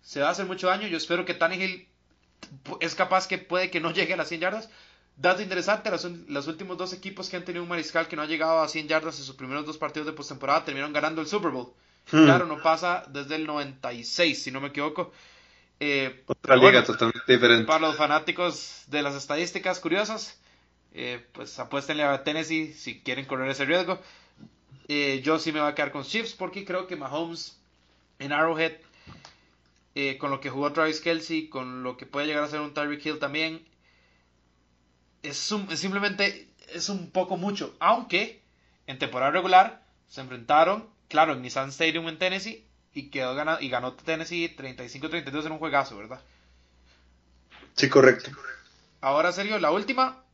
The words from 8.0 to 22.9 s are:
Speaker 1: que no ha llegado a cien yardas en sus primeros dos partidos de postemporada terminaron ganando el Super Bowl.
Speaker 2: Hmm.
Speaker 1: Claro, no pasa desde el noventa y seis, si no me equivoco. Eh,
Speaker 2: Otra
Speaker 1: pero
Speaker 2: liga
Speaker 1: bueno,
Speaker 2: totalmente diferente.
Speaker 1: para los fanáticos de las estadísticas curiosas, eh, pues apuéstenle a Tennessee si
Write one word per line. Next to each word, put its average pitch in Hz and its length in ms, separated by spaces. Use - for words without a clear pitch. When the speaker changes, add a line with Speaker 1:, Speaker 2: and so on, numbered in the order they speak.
Speaker 1:
que 165 80
no 151 60
ha 151 60
llegado 160 340
a 151 80
cien 151 180
yardas 156 320
en 135 60
sus 135 100
primeros 135 300
dos 151 120
partidos 151 300
de 160 60
postemporada 143 500
terminaron 147 300
ganando 156 260
el 151 80
Super 170 240
Bowl. 123 220
Speaker 2:
Hmm. 156 140
Speaker 1:
Claro, 175 220
no 147 160
pasa 170 460
desde 139 260
el 156 100
noventa 139 480
y 117 100
seis, 160 380
si 131 100
no 131 80
me 139 100
equivoco. 151 420
Eh, 139 460
Speaker 2:
Otra - 160
Speaker 1:
pero 131 140
Speaker 2:
liga 127 160
Speaker 1:
bueno, 123 140
Speaker 2:
totalmente 117 460
diferente. 117 340
Speaker 1:
para 156 220
los 151 80
fanáticos 156 920
de 143 160
las 143 100
estadísticas 175 680
curiosas, 202 600
eh, 123 380
pues - 280
apuéstenle 139 440
a 139 200
Tennessee 156 500
si - 280